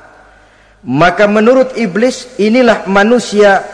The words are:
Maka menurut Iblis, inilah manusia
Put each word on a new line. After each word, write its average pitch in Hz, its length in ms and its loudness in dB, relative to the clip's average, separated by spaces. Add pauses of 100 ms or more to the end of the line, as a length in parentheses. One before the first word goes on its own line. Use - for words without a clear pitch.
(840)
Maka 175 420 0
menurut 233 480 0
Iblis, 220 640 -4
inilah 220 480 0
manusia 202 880 0